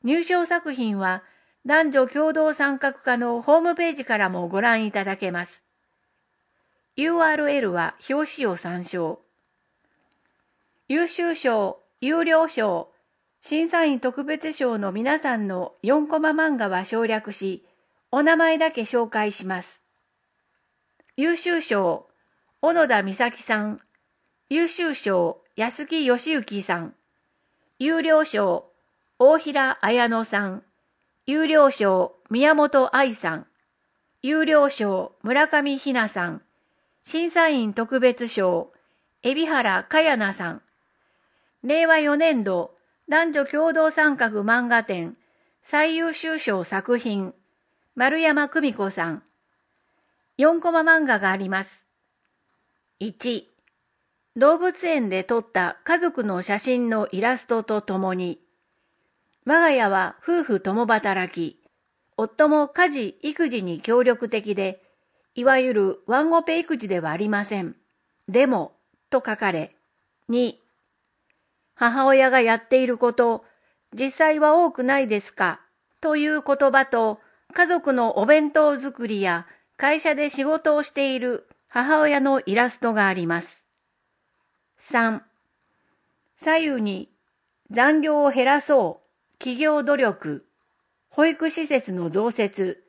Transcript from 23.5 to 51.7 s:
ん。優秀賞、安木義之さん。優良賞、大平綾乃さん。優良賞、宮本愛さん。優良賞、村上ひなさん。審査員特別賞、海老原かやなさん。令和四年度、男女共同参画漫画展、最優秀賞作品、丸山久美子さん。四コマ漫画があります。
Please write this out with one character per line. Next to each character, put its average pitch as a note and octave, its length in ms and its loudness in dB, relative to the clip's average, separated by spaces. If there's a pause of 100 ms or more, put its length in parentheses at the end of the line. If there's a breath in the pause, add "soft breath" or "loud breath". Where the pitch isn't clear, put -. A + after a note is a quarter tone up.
ん。 G#3+ 160 -8 (680)
優 D#4+ 180 0
秀 E4 260 -4
賞、 F3+ 480 -2 (140)
安 A#3+ 320 -6
木 D#4 180 -2
義 B3 260 0
之 G#3 300 -4
さ F3 200 -4
ん。 E3 120 -12 (880)
優 D#4+ 220 -2
良 D#4 240 2
賞、 G3+ 440 -2 (480)
大 D4 200 6
平 C#4+ 440 -2
綾 A#3+ 280 2
乃 A3+ 160 -2
さ G3+ 220 -4
ん。 F#3+ 160 -10 (600)
優 D#4 200 0
良 D4 260 6
賞、 F#3+ 440 0 (140)
宮 C#4 240 4
本 C#4 420 2
愛 C4 180 2
さ E3 220 -6
ん。 - 120 -14 (760)
優 D#4 240 0
良 D4+ 240 4
賞、 G3 520 -4
村 C#4 260 2
上 C#4+ 300 0
ひ C4+ 160 -4
な A3+ 140 0
さ F3+ 220 -6
ん。 D#3+ 120 -12 (600)
審 E4 280 -4
査 E4 180 2
員 A3+ 240 -2
特 A#3 260 -2
別 B3 280 2
賞、 F3+ 440 -2 (500)
海 C#4 240 0
老 D#4 80 -2
原 G#3+ 320 0
か D#4 160 4
や D4+ 160 4
な G3 160 -2
さ F3 180 -8
ん。 - 100 -14 (1000)
令 D#4 220 2
和 D#4+ 140 4
四 D4 180 2
年 D4+ 260 2
度、 F#3 320 -4 (320)
男 D#4+ 240 0
女 C#4+ 140 0
共 D#4 260 0
同 G#3 200 2
参 G3+ 260 2
画 A3 120 0 (140)
漫 A#3+ 240 0
画 A#3 160 2
展、 F3+ 320 -8 (460)
最 D#4 340 0
優 E4 160 -2
秀 D#4+ 260 -6
賞 G3 260 -4
作 G3+ 340 -2
品、 G3+ 360 -6 (600)
丸 C4+ 240 0
山 D4 300 0
久 D#4 120 -2
美 C4 120 -2
子 G3 160 -4
さ E3 220 -6
ん。 - 120 -10 (1120)
四 D#4+ 220 4
コ E4+ 120 -2
マ E4 100 2
漫 D#4+ 220 4
画 A#3 160 0
が F#3+ 120 0
あ G3 60 -2
り G3 100 -8
ま F#3+ 160 -4
す。 - 260 -20 (1080)